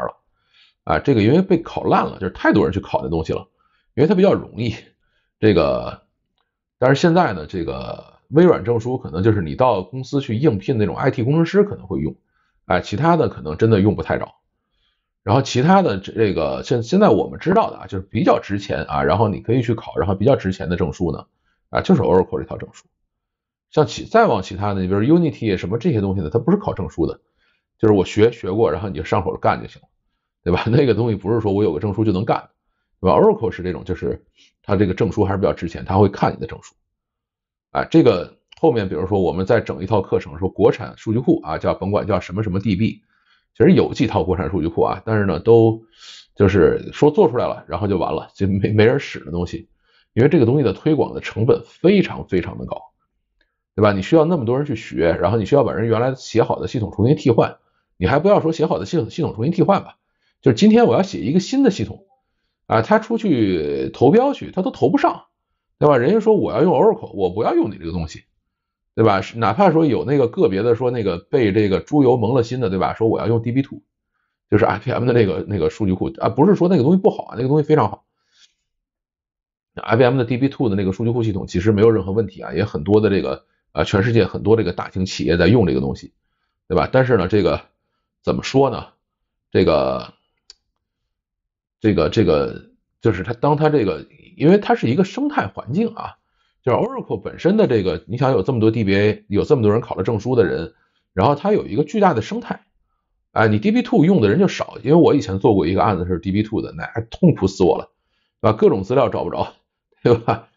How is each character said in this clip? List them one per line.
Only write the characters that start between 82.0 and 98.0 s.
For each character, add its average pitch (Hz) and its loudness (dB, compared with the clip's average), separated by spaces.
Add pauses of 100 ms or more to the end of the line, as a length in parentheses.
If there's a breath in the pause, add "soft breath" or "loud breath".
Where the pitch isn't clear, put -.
何 98 -6
问 107 -2
题 67 -14
啊， 58 -12
也 87 -2
很 76 -6
多 104 4
的 107 4
这 95 0
个， 67 -6 (260)
啊， - -2
全 98 0
世 117 -2
界 107 4
很 - -8
多 110 4
这 110 2
个 87 -4
大 - -10
型 95 -4
企 - -6
业 80 2
在 87 4
用 110 4
这 67 0
个 65 0
东 67 -4
西， - -18 (540)
对 87 -4
吧？ 73 0
但 127 2
是 123 2
呢， 92 0
这 104 2
个 78 0 (640)
怎 - -2
么 - -6
说 135 0
呢？ 98 -10 (640)
这 98 2
个， 65 0 (1700)
这 107 2
个， 78 2
这 110 2
个， 78 -2 (300)
就 113 0
是 92 -6
它， 113 -8
当 147 -2
它 151 2
这 139 2
个， 80 -4 (320)
因 147 2
为 208 6
它 240 -2
是 - -2
一 117 0
个 185 2
生 269 -4
态 285 -4
环 - -12
境 214 -2
啊， - -14 (480)
就 123 -2
是 - 2
Oracle 190 -6
本 - -14
身 190 2
的 196 4
这 110 0
个， 85 -4